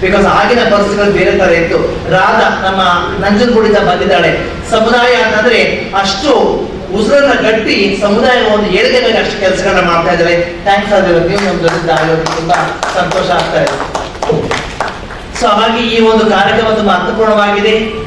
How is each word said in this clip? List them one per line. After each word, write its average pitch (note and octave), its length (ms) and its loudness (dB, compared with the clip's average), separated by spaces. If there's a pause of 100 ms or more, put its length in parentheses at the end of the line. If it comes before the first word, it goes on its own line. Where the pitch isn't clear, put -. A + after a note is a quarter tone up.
because F#3+ 240 2
ಆಗಿನ G#3 320 2
ಪರಿಸ್ಥಿತಿಗಳು G3+ 520 2
ಬೇರೆ F3+ 260 2
ತರ F#3 140 2
ಇತ್ತು. E3 260 0 (340)
ರಾಧಾ F#3+ 580 0
ನಮ್ಮ F#3+ 120 -2 (440)
ನಂಜನಗೂಡಿಂದ G#3 520 2
ಬಂದಿದ್ದಾಳೆ. F3+ 720 0 (240)
ಸಮುದಾಯ A#3+ 440 2
ಅಂತಂದ್ರೆ A3 480 2 (380)
ಅಷ್ಟು G3 300 -2 (640)
ಉಸಿರನ್ನ A3 540 2
ಗಟ್ಟಿ G3+ 520 0
ಸಮುದಾಯ A3+ 400 2
ಒಂದು G#3 240 0
ಏಳಿಗೆ A3 340 2
ಮೇಲೆ A3+ 180 0
ಅಷ್ಟು G3 220 -4
ಕೆಲಸಗಳನ್ನ F#3 480 0
ಮಾಡ್ತಾ E3+ 240 0
ಇದ್ದಾರೆ. E3+ 300 0 (220)
ಥ್ಯಾಂಕ್ಸ್ G3+ 300 0
ಆದ್ರೆ E3+ 360 2
ನೀವು G3+ 180 -2
ನಮ್ಮ F3 140 -2
ಜೊತೆ E3 200 -2
ಇದ್ದಾಗಿರೋದು D#3+ 440 0
ತುಂಬಾ E3 300 -2 (400)
ಸಂತೋಷ F3 340 -2
ಆಗ್ತಾ C#3+ 320 0
ಇದೆ. C#3 400 -4 (1400)
So A#3+ 60 0
ಹಾಗಾಗಿ A3+ 400 0
ಈ A3+ 140 2
ಒಂದು A3 240 4
ಕಾರ್ಯಕ್ರಮ G#3 480 2
ತುಂಬಾ G3+ 200 0
ಅರ್ಥಪೂರ್ಣವಾಗಿದೆ, G#3 800 0 (360)